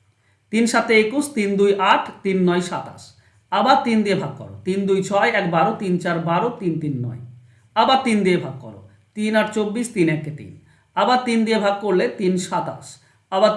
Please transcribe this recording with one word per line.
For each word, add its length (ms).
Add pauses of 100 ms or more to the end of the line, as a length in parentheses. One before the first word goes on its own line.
(520)
তিন 140
সাতে 260 (100)
একুশ, 220 (100)
তিন 220
দুই 140 (220)
আট, 120 (180)
তিন 140 (120)
নয় 220
সাতাশ, 320 (500)
আবার 320
তিন 180
দিয়ে 200
ভাগ 160
করো, 160 (100)
তিন 220
দুই 160
ছয়, 360
এক 160
বারো, 160 (120)
তিন 160
চার 180 (120)
বারো, 200 (100)
তিন 220
তিন 220
নয়, 200 (540)
আবার 280
তিন 200
দিয়ে 200
ভাগ 100 (100)
করো, 160 (360)
তিন 200
আট 200
চব্বিশ, 300 (100)
তিন 120
একে 300
তিন, 140 (440)
আবার 280
তিন 200
দিয়ে 140
ভাগ 160 (100)
করলে 200 (140)
তিন 200
সাতাশ, 480 (460)
আবার 240